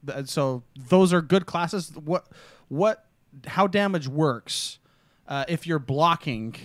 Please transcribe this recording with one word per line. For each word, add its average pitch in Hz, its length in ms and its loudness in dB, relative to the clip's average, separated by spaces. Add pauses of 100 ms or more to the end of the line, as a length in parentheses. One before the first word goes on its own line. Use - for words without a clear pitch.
th-, 139 220 -8
so 131 340 -2 (260)
those 180 240 6
are 175 80 4
good 175 260 2
classes. 170 460 -4
What, 156 340 -6 (420)
what, 185 380 0 (400)
how 190 200 2
damage 190 420 0
works, 139 720 -2 (480)
uh, 139 220 -4
if 165 180 -4
you're 165 120 0
blocking 135 760 0 (100)